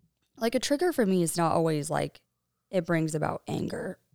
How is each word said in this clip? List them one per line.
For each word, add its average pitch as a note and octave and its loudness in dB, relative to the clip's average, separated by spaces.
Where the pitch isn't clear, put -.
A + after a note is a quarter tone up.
like, A3+ -2
a B3+ 2
trigger D#4+ 0
for B3 2
me F#3 4
is D#3+ 0
not E3 4
always, D#3 0
like, D3 -4
it F#3 0
brings D#3+ 0
about - -2
anger. - -6